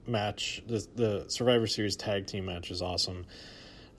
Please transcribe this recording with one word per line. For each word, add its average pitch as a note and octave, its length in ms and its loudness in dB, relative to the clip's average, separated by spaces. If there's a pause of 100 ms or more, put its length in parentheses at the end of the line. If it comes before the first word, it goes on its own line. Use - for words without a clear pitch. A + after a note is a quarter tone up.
match, G#2 600 -2
this, A2+ 200 0
the G#2+ 400 2
Survivor A#2+ 400 6
Series G#2 300 0
tag G2+ 280 0
team F#2+ 220 -4
match F2 240 -6
is F2 100 -4
awesome. F2 460 -2 (720)